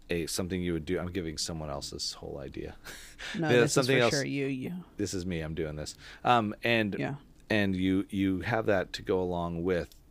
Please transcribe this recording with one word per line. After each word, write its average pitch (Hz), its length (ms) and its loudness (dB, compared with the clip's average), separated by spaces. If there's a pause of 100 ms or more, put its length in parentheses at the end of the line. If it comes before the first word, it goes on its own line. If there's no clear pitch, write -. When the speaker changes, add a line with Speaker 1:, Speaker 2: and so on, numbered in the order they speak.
Speaker 1:
a 85 180 0
something 90 340 -2
you 87 120 0
would 78 120 -2
do. 87 140 0
I'm 87 120 -4
giving 80 260 -4
someone 78 320 -6
else 71 220 -6
this - 220 -6
whole 76 260 -10
idea. 71 420 -10
<laughs> - 40 -20 (480)
Speaker 2:
No, 160 160 0
Speaker 1:
That's 120 120 8
Speaker 2:
this 117 100 4
is - 40 0
Speaker 1:
something 131 220 4
Speaker 2:
for 123 60 6
Speaker 1:
else. 117 120 4
Speaker 2:
sure 139 100 0
you, 139 220 -2
you. 139 360 -6 (140)
Speaker 1:
This 98 160 -2
is 87 120 -4
me. 87 160 -2
I'm 78 140 -4
doing 78 200 -2
this. 76 200 -8 (280)
Um, 117 400 4
and 110 340 2
Speaker 2:
Yeah. 139 180 -4 (360)
Speaker 1:
and 101 240 4
you, 95 340 2
you 95 320 2
have 110 260 0
that 95 260 2
to - 80 -10
go 95 200 0
along 85 420 -2
with 87 260 0 (220)